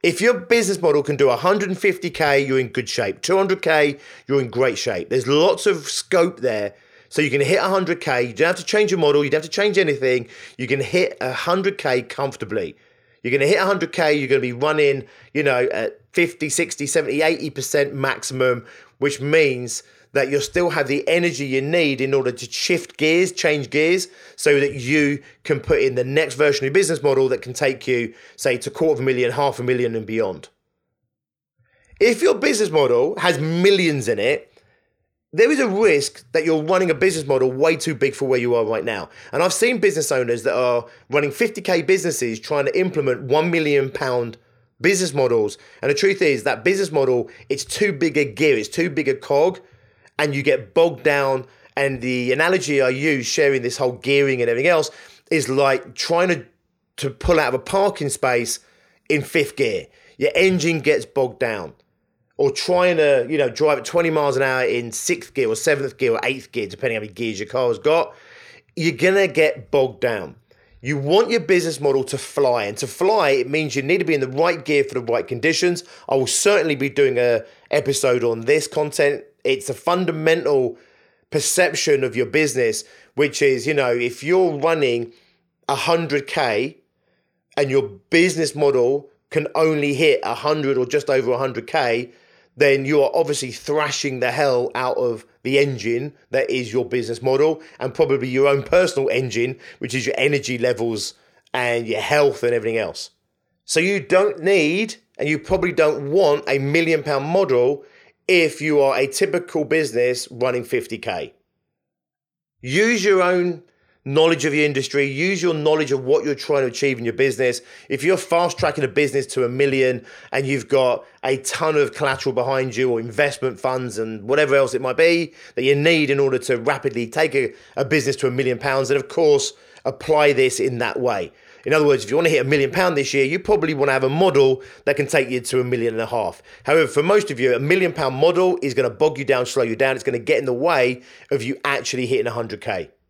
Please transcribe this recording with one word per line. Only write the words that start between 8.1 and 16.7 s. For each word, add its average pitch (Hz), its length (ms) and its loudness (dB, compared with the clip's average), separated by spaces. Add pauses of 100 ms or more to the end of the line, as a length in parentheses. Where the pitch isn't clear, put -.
You 120 100 -4
don't 123 140 2
have 175 100 0
to - 80 -12
change 214 280 0
your 165 80 -2
model. 147 240 4
You 135 60 -2
don't 156 120 0
have 160 80 -12
to - 60 -6
change 202 200 0
anything. 135 520 0 (280)
You 123 120 -8
can 135 100 0
hit 170 420 0
a 127 120 -4
hundred 190 460 -2
K 127 240 0
comfortably. 107 760 -8 (480)
You're 120 80 -2
gonna 139 140 2
hit 180 140 4
a 190 40 2
hundred 185 280 0
K. 156 220 2
You're 143 140 -2
gonna 131 120 4
be 123 120 -4
running, 139 520 0 (300)
you 147 80 0
know, 131 300 2
at - 280 -6 (120)
fifty, 165 360 -2
sixty, 165 380 -4